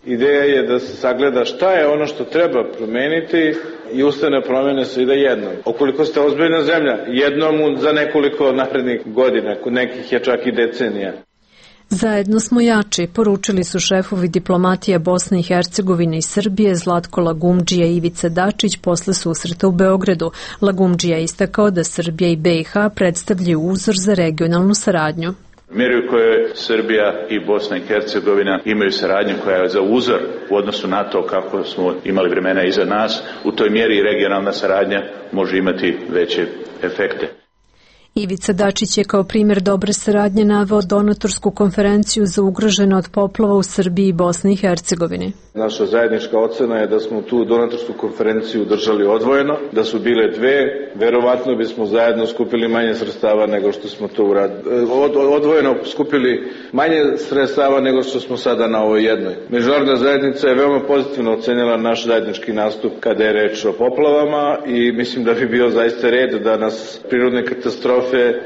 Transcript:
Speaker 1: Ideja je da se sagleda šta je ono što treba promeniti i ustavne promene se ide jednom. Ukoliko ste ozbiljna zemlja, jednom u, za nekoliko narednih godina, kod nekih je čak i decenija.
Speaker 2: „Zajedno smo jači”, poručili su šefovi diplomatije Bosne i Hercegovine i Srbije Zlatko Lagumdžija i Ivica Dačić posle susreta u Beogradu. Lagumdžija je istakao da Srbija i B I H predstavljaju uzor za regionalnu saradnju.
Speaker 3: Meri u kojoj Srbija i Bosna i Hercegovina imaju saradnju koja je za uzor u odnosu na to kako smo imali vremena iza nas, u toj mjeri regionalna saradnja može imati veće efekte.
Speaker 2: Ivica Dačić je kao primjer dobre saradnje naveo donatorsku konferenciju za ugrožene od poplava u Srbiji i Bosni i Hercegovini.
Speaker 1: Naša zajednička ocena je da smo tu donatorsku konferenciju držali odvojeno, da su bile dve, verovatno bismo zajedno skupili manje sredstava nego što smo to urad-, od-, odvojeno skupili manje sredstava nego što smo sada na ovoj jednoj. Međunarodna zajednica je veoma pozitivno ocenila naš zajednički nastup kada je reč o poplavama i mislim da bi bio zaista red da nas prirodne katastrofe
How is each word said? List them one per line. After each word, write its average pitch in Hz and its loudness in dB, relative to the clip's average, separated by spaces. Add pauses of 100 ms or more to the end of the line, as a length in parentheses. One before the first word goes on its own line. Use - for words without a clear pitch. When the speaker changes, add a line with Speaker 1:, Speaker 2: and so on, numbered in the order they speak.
Speaker 1:
Ideja 139 2
je 139 2
da 123 2
se - -8
sagleda 123 0
šta - 0
je 160 2
ono 151 0
što - -6
treba 147 0 (120)
promeniti 156 0 (380)
i 131 0
ustavne 143 0
promene 135 0
se 123 -2
ide 131 2
jednom. 117 0 (140)
Ukoliko 139 0
ste 151 0
ozbiljna 156 2
zemlja, 147 2 (120)
jednom 143 0
u, 147 0
za 151 2
nekoliko 147 2
narednih 127 -2
godina, 110 0
kod 123 -4
nekih 123 -4
je 120 0
čak 120 0
i 120 -2
decenija. 107 -2 (760)
Speaker 2:
„Zajedno 208 0
smo 240 0
jači”, 208 2
poručili 196 0
su 180 -4
šefovi 185 0
diplomatije 185 0
Bosne 180 0
i - -2
Hercegovine 175 0
i 156 -2
Srbije 202 0
Zlatko 175 -2
Lagumdžija 175 2
i 170 2
Ivica 170 -2
Dačić 185 0
posle 180 -2
susreta 170 -2
u 185 2
Beogradu. 185 2 (300)
Lagumdžija 180 2
je 160 -2
istakao 202 0
da 175 0
Srbija 170 -2
i 170 2
B 160 2
I 165 0
H 208 0
predstavljaju 175 0
uzor 190 0
za 196 2
regionalnu 170 2
saradnju. 165 -2 (360)
Speaker 3:
Meri 123 2
u 123 -2
kojoj 113 4
Srbija 107 0
i 104 -4
Bosna 101 0
i 87 -8
Hercegovina 101 0
imaju 104 0
saradnju 95 0 (100)
koja 95 0
je 92 2
za 98 0
uzor 117 2 (300)
u 101 2
odnosu 101 -2
na 98 -2
to 92 -2
kako 95 -4
smo 90 -2 (100)
imali 95 0
vremena 92 0
iza 95 2
nas, 110 -2 (220)
u - -2
toj 107 2
mjeri 107 2
regionalna 98 0
saradnja 98 0 (320)
može 95 0
imati 90 0 (120)
veće 85 0 (360)
efekte. 92 -4 (880)
Speaker 2:
Ivica 196 -4
Dačić 196 0
je 202 2
kao 196 0
primjer 208 2
dobre 196 0
saradnje 208 2
naveo 208 2
donatorsku 208 0
konferenciju 208 2
za 190 0
ugrožene 196 2
od 180 -2
poplava 202 0
u 196 4
Srbiji 185 0
i 185 2
Bosni 175 2
i 196 2
Hercegovini. 175 -2 (220)
Speaker 1:
Naša 107 -2
zajednička 110 0
ocena 113 0
je 107 0
da 104 0
smo 110 -6
tu 120 0
donatorsku 117 -2
konferenciju 110 -2
držali 104 0
odvojeno, 135 2 (180)
da 110 0
su 110 -4
bile 113 2
dve, 131 2 (380)
verovatno 123 2
bismo 113 -4
zajedno 113 2
skupili 113 -2
manje 117 0
sredstava 107 0
nego 101 0
što - -8
smo 104 -8
to 110 -2
urad-, 101 0 (280)
od-, 143 2 (200)
odvojeno 147 2 (180)
skupili 127 0 (200)
manje 156 2 (280)
sredstava 135 2
nego 131 2
što 127 -4
smo 123 -8
sada 117 0
na 110 0
ovoj 110 4
jednoj. 101 0 (140)
Međunarodna 135 2
zajednica 139 2
je 127 4
veoma 139 2
pozitivno 127 0
ocenila 120 0
naš 117 -2
zajednički 113 -2
nastup 107 -2
kada 107 0
je 107 2
reč 107 0
o 101 2
poplavama 147 2 (100)
i 120 0
mislim 120 -4
da 117 2
bi 120 0
bio 120 2
zaista 117 2
red 120 0
da 110 2
nas 107 -6
prirodne 123 0
katastrofe 123 -2 (420)